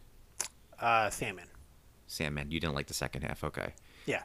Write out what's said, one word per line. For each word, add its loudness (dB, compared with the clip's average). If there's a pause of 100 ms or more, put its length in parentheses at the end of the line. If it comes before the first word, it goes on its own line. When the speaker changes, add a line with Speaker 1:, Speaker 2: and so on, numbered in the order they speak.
(800)
Speaker 1:
Uh, 6
Sandman. -4 (580)
Speaker 2:
Sandman. 0
You 2
didn't 2
like 0
the -6
second -2
half. -4
Okay. -2 (320)
Speaker 1:
Yeah. 0